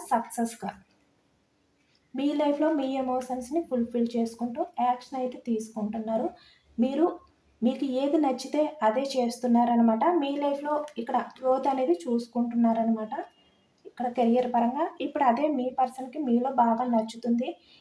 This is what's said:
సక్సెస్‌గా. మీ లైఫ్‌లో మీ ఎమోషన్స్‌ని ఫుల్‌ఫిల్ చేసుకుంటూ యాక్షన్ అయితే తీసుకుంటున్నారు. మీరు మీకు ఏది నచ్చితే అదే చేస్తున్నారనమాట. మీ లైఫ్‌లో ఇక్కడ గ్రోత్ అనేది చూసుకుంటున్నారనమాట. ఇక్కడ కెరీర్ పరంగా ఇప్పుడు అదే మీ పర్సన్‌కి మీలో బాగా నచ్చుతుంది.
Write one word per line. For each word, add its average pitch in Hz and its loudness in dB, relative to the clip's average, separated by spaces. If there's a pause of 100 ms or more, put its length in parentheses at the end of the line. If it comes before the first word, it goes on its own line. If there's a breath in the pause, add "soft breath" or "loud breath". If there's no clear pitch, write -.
సక్సెస్‌గా. 233 -4 (1400)
మీ 269 -2
లైఫ్‌లో 294 2
మీ 269 0
ఎమోషన్స్‌ని 254 -4
ఫుల్‌ఫిల్ 233 -2
చేసుకుంటూ 240 -4 (180)
యాక్షన్ 247 -2
అయితే 254 -4
తీసుకుంటున్నారు. 220 -4 (500 soft breath)
మీరు 277 2 (560)
మీకు 254 2 (100)
ఏది 285 2
నచ్చితే 285 0 (200)
అదే 220 2
చేస్తున్నారనమాట. 240 2 (120)
మీ 277 0
లైఫ్‌లో 285 -2 (240)
ఇక్కడ 240 -2 (140)
గ్రోత్ 262 0
అనేది 262 2
చూసుకుంటున్నారనమాట. 233 0 (720 soft breath)
ఇక్కడ - -6
కెరీర్ 240 2
పరంగా 240 0 (140)
ఇప్పుడు 285 -2
అదే 254 4
మీ 254 -2
పర్సన్‌కి 262 -4
మీలో 247 0
బాగా 233 4
నచ్చుతుంది. 240 0 (320 soft breath)